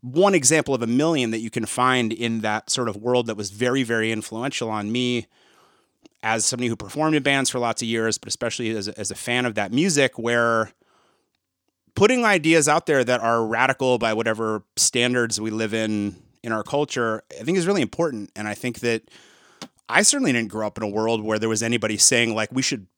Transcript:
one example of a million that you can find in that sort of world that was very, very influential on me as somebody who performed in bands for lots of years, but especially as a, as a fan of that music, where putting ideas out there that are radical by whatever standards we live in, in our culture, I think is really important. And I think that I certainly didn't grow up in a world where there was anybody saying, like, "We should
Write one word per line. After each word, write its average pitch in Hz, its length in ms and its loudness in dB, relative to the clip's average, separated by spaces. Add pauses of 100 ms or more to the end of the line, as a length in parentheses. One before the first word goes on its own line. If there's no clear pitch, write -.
one 175 340 2
example 143 400 2
of 117 60 -2
a 117 60 -2
million 131 440 2
that 113 80 -4
you 113 100 -8
can 110 160 -6
find 123 480 2
in 113 280 -2
that 107 280 -4
sort 123 200 -2
of 101 80 -6
world 120 300 2
that 113 100 -4
was 101 140 -8
very, 123 320 0
very 113 280 0
influential 113 580 -6
on 107 220 -4
me 123 340 -2 (960)
as 110 240 0
somebody 123 220 -2
who 113 80 -2
performed 151 400 -2
in 143 80 0
bands 139 260 0
for 127 100 -4
lots 117 220 -2
of 120 60 -4
years, 113 300 0
but - 100 -14
especially 117 440 -4
as 104 160 -4
a, - 120 -10
as 104 120 -6
a - 40 -10
fan 123 300 -2
of 113 100 -2
that 101 160 -2
music, 143 480 2
where 117 520 0 (1200)
putting 240 300 4
ideas 160 420 4
out 151 180 2
there 135 180 4
that 120 180 2
are 117 240 2
radical 127 520 2
by 110 160 0
whatever 110 500 -2 (120)
standards 120 640 0
we 110 100 -4
live 110 240 -2
in, 107 420 -2 (280)
in 117 80 -6
our 107 120 -2
culture, 123 600 -2 (160)
I 110 40 -12
think 170 140 0
is 170 100 0
really 196 140 2
important. 127 540 -4
And 107 120 -6
I 104 60 -4
think 123 260 -6
that 117 300 -2 (800)
I 139 140 4
certainly 240 320 2
didn't 113 160 0
grow 107 180 -4
up 104 100 -8
in 110 60 -4
a 107 60 -2
world 110 340 0
where 110 160 0
there 110 100 0
was 110 140 0
anybody 113 340 0
saying, 117 380 4
like, 110 160 -2
"We 127 100 0
should 117 260 -4 (100)